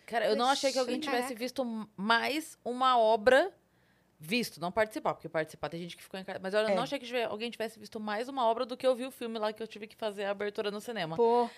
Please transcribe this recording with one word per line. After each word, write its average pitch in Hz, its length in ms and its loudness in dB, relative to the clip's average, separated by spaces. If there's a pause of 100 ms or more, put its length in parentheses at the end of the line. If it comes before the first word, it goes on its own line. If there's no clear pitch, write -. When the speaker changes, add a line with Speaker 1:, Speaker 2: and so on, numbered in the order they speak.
Speaker 1:
Cara, 226 200 0
eu 214 100 4
não 240 100 2
Speaker 2:
Falei, 262 80 6
Speaker 1:
achei 269 180 2
que 240 60 -4
alguém 247 180 0
Speaker 2:
"Gente, 254 100 -6
Speaker 1:
tivesse 262 180 0
Speaker 2:
caraca." 254 160 -6
Speaker 1:
visto 233 580 -6
mais 233 680 0
uma 254 360 2
obra, 233 520 6 (680)
visto, 170 420 -4
não 175 100 -4
participar, 214 440 0
porque - 120 -14
participar 156 420 -4
tem 170 120 -8
gente 175 160 -12
que - 60 -20
ficou - 160 -14
em 185 40 -12
casa, 190 160 -10
mas 185 140 -4
eu 214 60 6
Speaker 3:
É. 214 160 4
Speaker 1:
não 233 80 2
achei 269 160 -4
que 247 80 -12
tive-, 240 160 -2
alguém 220 260 -4
tivesse 220 300 -8
visto 214 200 -12
mais 214 300 -4
uma 269 160 0
obra 226 180 2
do 247 140 -6
que - 80 -4
eu 262 100 6
vi 240 100 -4
o 269 60 -8
filme 226 280 -8
lá 214 120 0
que 214 120 -12
eu 220 40 -8
tive 214 200 -14
que - 80 -20
fazer 208 300 -4
a 196 40 0
abertura 208 400 -4
no 208 100 -6
cinema. 185 360 -6
Speaker 2:
Pô. 233 420 4